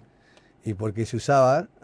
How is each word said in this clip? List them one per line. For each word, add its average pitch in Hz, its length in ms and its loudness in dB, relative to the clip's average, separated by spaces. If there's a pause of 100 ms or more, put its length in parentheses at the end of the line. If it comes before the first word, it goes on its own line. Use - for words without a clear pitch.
(640)
Y 110 100 -6
porque 107 320 -6
se 123 100 -8
usaba 139 520 2 (160)